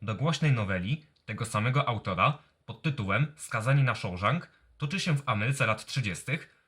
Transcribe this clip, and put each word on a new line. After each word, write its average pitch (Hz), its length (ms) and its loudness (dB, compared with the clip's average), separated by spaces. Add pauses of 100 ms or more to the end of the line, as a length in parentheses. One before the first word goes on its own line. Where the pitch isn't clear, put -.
do 104 120 -4
głośnej 147 380 2
noweli 104 540 -2 (180)
tego 110 200 -6
samego 123 440 0
autora 107 500 0 (280)
pod - 160 -14
tytułem 123 540 0
Skazani 131 460 2
na 127 120 4
Shawshank, 104 560 -2 (280)
toczy 151 220 -4
się 165 160 2
w 139 100 -2
Ameryce 120 400 0
lat 110 200 0
trzydziestych - 800 -6